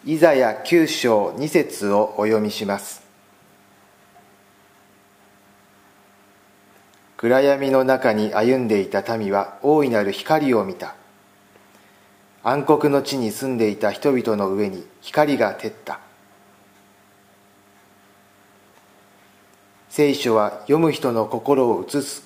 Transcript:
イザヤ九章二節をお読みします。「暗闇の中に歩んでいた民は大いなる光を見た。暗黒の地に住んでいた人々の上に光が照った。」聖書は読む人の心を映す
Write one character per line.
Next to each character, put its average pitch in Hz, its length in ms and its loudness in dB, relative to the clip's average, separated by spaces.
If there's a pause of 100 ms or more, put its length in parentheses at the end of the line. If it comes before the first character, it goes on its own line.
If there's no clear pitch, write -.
イ 156 120 -4
ザ 156 160 6
ヤ 127 300 2
九 165 240 2
章 107 500 0
二 147 120 -6
節 131 420 0
を 104 260 2
お 104 80 0
読 110 160 2
み 107 100 -4
し 107 140 -8
ま 101 140 -4
す。 - 260 -16 (4000)
「暗 123 240 4
闇 139 300 2
の 131 120 4
中 131 300 2
に 107 200 -2
歩 123 300 2
ん 117 40 -4
で 107 120 2
い 92 80 -2
た 107 300 -4
民 104 140 -4
は 98 320 -2
大 147 220 4
い 127 40 -2
な 110 140 0
る 98 80 -2
光 147 420 0
を 107 100 2
見 95 120 -8
た。 - 180 -14 (1500)
暗 131 200 -2
黒 147 260 2
の 139 120 2
地 139 160 -6
に 113 140 -2
住 135 220 -6
ん 120 40 -4
で 110 120 2
い 101 60 -6
た 104 160 -2
人 143 220 -2
々 113 220 -2
の 98 160 -2
上 101 180 -2
に 90 160 -14 (160)
光 147 360 0
が 107 160 -2
照 - 160 -10
っ - 20 -14
た。」 - 280 -14 (4000)
聖 147 240 2
書 120 220 0
は 104 260 0
読 143 160 2
む 160 140 2
人 131 200 -2
の 113 140 0
心 127 440 0
を 95 140 0
映 143 200 -4
す - 220 -12